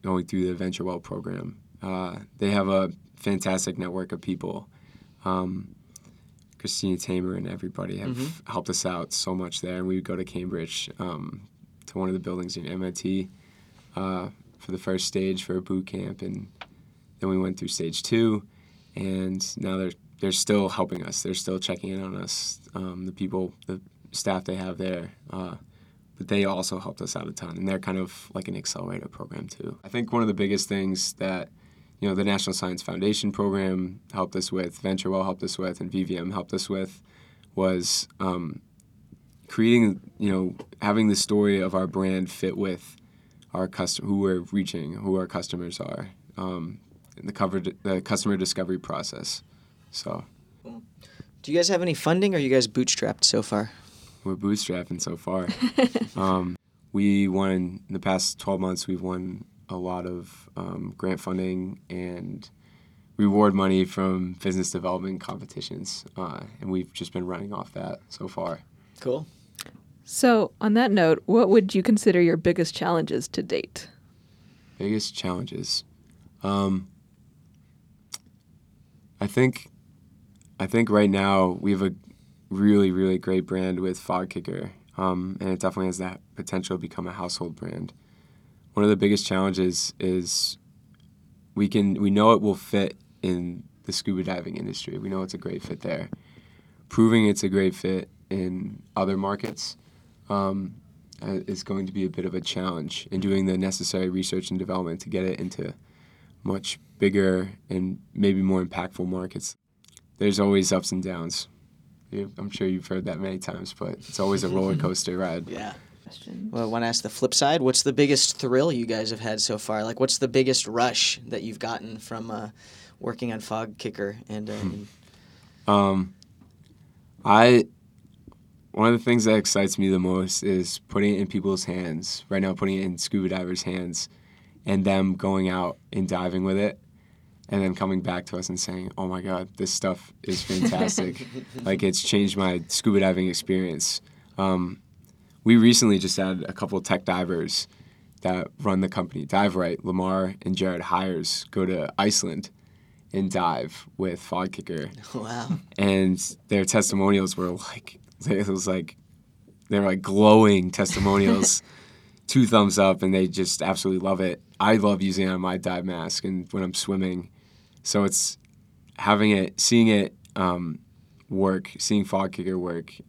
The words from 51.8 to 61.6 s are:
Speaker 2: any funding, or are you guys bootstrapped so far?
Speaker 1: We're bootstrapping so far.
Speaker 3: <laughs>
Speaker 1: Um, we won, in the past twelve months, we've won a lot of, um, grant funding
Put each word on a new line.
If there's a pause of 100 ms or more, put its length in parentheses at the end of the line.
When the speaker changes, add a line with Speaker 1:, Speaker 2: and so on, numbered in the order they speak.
Speaker 2:
any
funding,
or
are
you
guys
bootstrapped
so
far? (520)
Speaker 1:
We're
bootstrapping
so
far.
Speaker 3:
<laughs> (580)
Speaker 1:
Um, (360)
we
won,
in
the
past
twelve
months,
we've
won (220)
a
lot
of,
um,
grant
funding (100)